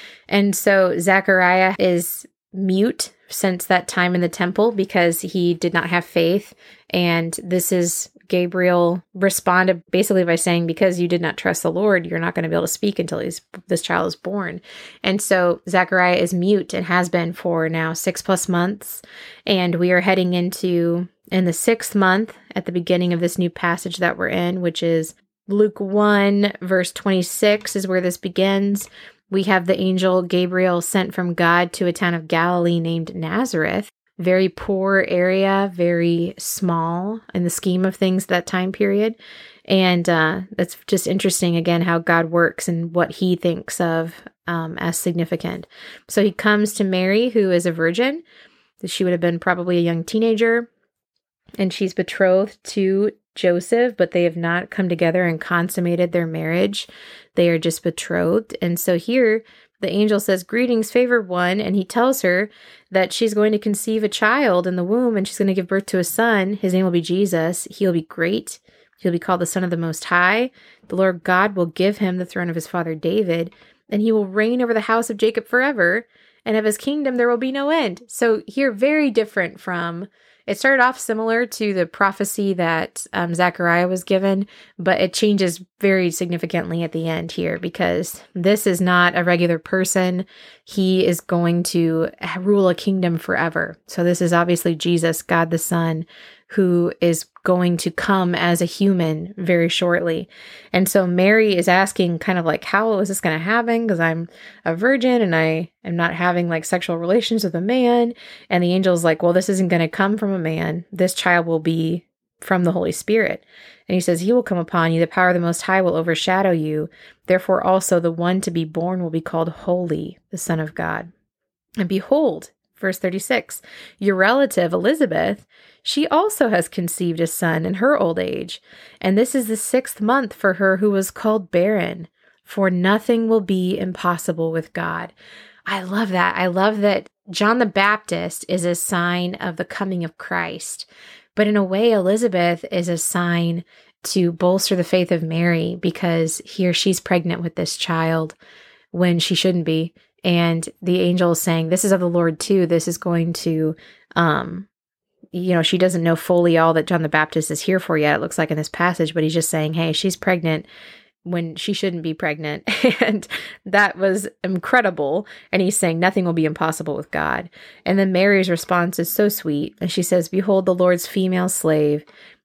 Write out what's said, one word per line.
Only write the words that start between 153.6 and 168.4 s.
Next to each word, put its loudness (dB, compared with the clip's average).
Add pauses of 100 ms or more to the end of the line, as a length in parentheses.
um, 0 (640)
you -2
know, 4
she 2
doesn't 2
know 4
fully 4
all 4
that 2
John 0
the -2
Baptist 0
is -6
here 0
for -2
yet, 2
it -6
looks -6
like -2
in -2
this -4
passage, -2
but 0
he's 0
just 0
saying, -2
"Hey, -2
she's -2
pregnant -2 (560)
when -4
she -6
shouldn't -4
be -4
pregnant." -6 (200)
<laughs> 2
And 0 (380)
that 2
was 0 (160)
incredible. 0 (240)
And 2
he's 0
saying, 0
"Nothing 2
will -2
be 2
impossible -4
with -10
God." -4 (360)
And 2
then 2
Mary's 2